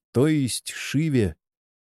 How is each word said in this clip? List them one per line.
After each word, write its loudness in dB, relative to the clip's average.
то 4
есть -2
Шиве. -2